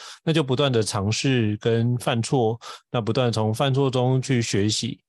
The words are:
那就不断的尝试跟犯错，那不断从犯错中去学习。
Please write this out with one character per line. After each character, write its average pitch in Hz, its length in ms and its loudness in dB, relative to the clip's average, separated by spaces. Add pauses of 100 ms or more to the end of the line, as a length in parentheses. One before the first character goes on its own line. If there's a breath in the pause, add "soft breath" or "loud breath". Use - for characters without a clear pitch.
(220 loud breath)
那 170 80 -2
就 156 140 2
不 131 100 0
断 139 160 2
的 113 120 2
尝 101 280 -2
试 113 460 0
跟 117 400 0
犯 120 260 -2
错， 117 380 0 (320 loud breath)
那 123 80 0
不 107 140 -2
断 123 180 2
从 110 200 0
犯 139 200 0
错 135 180 2
中 131 300 2
去 127 220 0
学 104 260 0
习。 - 400 -4